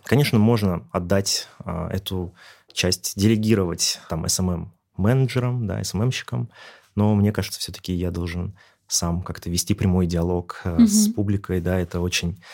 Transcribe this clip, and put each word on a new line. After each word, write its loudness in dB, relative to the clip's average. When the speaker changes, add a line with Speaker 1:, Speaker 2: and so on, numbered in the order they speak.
Speaker 1:
конечно, 4
можно 2
отдать, 0
э, -6
эту -6
часть, -2
делегировать 2
там -4
эс -2
эм -4
эм-менеджерам, 0
да, -4
эс -6
эм -2
эм-щикам, -4
но 4
мне 4
кажется, -4
все-таки -8
я -2
должен -6
сам -2
как-то -10
вести 0
прямой 2
диалог, -2
э, 4
с 6
Speaker 2:
Мгм. -2
Speaker 1:
публикой, 0
да, 0
это -2
очень -2